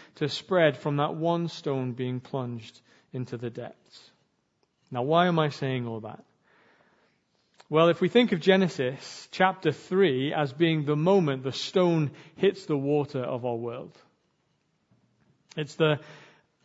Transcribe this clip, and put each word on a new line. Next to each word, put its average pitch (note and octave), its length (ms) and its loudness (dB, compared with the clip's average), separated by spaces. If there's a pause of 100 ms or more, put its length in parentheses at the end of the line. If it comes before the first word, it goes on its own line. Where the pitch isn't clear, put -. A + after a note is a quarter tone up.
(160)
to D3+ 120 -4
spread D#3+ 500 2
from C#3+ 200 -2
that D#3+ 180 0
one E3+ 320 -2
stone C3 460 -4
being B2+ 260 -6
plunged A#2+ 640 -10 (320)
into B2 240 -8
the A#2 140 -8
depths. - 600 -18 (800)
Now, B2 120 -4
why E3 240 4
am E3 120 2
I D3+ 100 2
saying C3 380 -4
all A2+ 140 -8
that? - 240 -14 (1400)
Well, D#3+ 200 6
if E3 120 0
we F3+ 80 2
think A#3+ 240 4
of D#3+ 80 -2
Genesis D#3+ 920 0
chapter F#3 400 2
three D3 640 0
as C#3+ 180 -2
being D#3 320 0
the D3 140 0
moment D#3 460 2
the C3 100 -6
stone E3 580 0 (240)
hits G3 300 0
the D#3 100 -2
water C#3+ 480 -2
of B2 220 -6
our A#2+ 100 -2
world, A#2+ 400 -10 (1600)
it's D3+ 200 -8
the, D#3 240 2 (640)